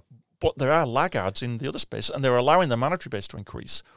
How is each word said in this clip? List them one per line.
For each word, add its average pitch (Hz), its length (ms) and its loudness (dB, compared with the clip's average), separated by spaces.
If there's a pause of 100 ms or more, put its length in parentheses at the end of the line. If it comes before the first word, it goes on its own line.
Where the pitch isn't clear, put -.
(400)
But - 180 0
there 135 140 2
are 160 140 4
laggards 120 560 0
in 120 160 -6
the 135 100 -6
other 147 100 -6
space, - 320 -2
and 143 140 -4
they're 123 120 4
allowing 147 320 4
the 120 80 0
monetary 147 340 -2
base 101 180 -6
to - 80 -12
increase - 460 -8 (140)